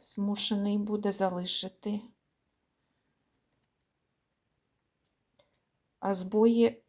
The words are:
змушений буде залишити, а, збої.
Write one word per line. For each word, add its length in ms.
змушений 800
буде 340
залишити, 880
а, 140
збої. 760